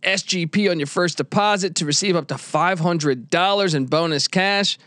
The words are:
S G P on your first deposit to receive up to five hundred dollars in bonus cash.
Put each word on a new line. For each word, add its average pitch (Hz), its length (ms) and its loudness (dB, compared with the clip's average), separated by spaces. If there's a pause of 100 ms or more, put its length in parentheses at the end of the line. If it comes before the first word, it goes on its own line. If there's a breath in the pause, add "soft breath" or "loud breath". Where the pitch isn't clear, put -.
S 190 180 0
G 175 240 -4
P 196 240 0
on 175 80 0
your 143 80 -4
first 175 320 -2
deposit 202 600 0
to 165 80 -2
receive 175 300 0
up 156 120 -2
to 135 100 -8
five 170 420 0
hundred 147 520 0
dollars 190 420 2
in 135 140 0
bonus 156 400 0
cash. 196 600 0